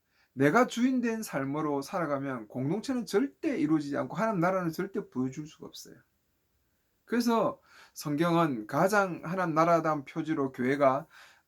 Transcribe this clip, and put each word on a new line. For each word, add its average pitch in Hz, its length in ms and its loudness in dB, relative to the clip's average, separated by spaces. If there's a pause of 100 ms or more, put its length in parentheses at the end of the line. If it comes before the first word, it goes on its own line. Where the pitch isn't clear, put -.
(340)
내가 151 340 6
주인 247 340 0
된 226 200 -2
삶으로 143 600 -2
살아가면 139 680 -4
공동체는 208 580 -4
절대 269 540 -2
이루어지지 147 380 0
않고 127 180 -4
하나님 208 240 0
나라는 180 320 0
절대 190 380 -6
보여줄 135 380 -4
수가 - 200 -18
없어요. - 280 -20 (1080)
그래서 226 560 0 (340)
성경은 156 760 0
가장 190 580 2
하나님 175 280 -2
나라다운 160 520 2
표지로 147 480 -4
교회가, 139 520 2 (420)